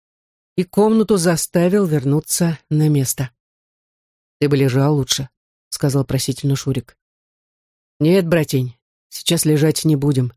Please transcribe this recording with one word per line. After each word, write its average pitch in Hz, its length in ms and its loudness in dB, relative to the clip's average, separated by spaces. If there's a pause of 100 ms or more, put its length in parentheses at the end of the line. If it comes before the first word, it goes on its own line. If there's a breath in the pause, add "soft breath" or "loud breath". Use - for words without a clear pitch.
(560)
и 180 60 0
комнату 214 540 2
заставил 180 680 0
вернуться 151 720 -2 (140)
на 151 180 2
место. 139 440 -2 (1040)
"Ты 147 100 0
бы 143 80 0
лежал 135 380 2
лучше", — 135 340 -4 (420)
сказал 139 340 -2
просительно 135 500 -4
Шурик. 131 420 -6 (1000)
"Нет, 170 300 2
братень, 139 480 -2 (320)
сейчас - 360 -4
лежать 156 400 2
не 156 120 2
будем. 131 400 -2